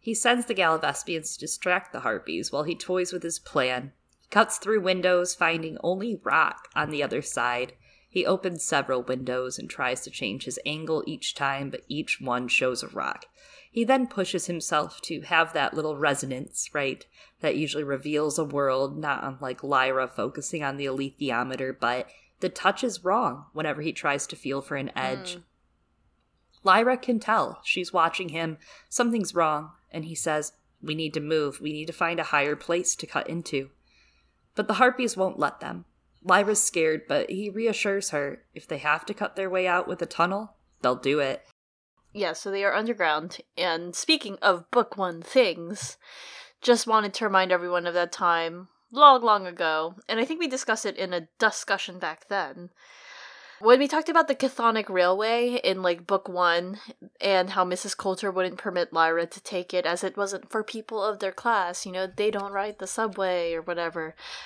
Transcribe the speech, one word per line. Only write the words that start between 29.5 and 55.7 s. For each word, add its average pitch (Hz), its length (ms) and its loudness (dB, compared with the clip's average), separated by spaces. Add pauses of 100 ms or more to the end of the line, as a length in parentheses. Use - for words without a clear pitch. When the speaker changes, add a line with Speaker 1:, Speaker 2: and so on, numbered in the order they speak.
Speaker 1:
and 160 160 -8
he 165 80 -10
says, 151 380 -2 (300)
"We 151 120 -6
need 156 200 -4
to 156 60 -2
move. 147 400 0
We 151 120 -4
need 151 140 -10
to 165 60 -6
find 170 260 0
a 160 60 0 (100)
higher 147 220 2
place 175 400 0
to 156 100 -10
cut - 220 -4
into." 143 420 -6 (840)
But 208 140 -2
the 214 60 0
Harpies 247 420 4
won't 190 240 -2
let - 180 0
them. 170 260 -10 (380)
Lyra's 196 400 4
scared, 160 460 2
but - 200 0
he 202 220 -6
reassures 202 600 0
her 143 340 -4 (100)
if - 140 -16
they 151 100 -6
have 151 280 0
to 208 80 -6
cut - 200 -6
their 190 160 -4
way 185 160 2
out 180 220 2
with 185 120 -6
a 165 60 -4
tunnel, 196 480 -2 (260)
they'll 127 140 2
do 139 240 0
it. 135 260 -2 (680)
Speaker 2:
Yeah, 190 220 -2
so - 180 -8
they 196 100 -2
are 202 100 2
underground. 180 640 0 (200)
And 175 380 -2
speaking 294 440 0
of 180 300 2
book 233 260 2
one 196 260 -4
things, 175 720 0 (680)
just 233 240 6
wanted 214 280 4
to 233 100 -2
remind 190 260 4
everyone 175 380 2
of 170 60 0
that 175 180 0
time 170 560 0 (240)
long, 262 300 10
long 208 220 4
ago, 170 520 0 (120)
and 220 120 0
I 254 40 2
think 320 140 -4
we 339 80 -2
discussed 247 400 -2
it 196 100 -4
in 180 160 -4
a 170 140 -4 (140)
discussion 196 580 -2
back 160 300 -8
then, 175 420 -4 (880)
when 233 180 10
we 285 100 4
talked 311 200 0
about 320 200 6
the 277 60 2
Chthonic 233 540 0
Railway 214 640 4 (100)
in, 185 160 2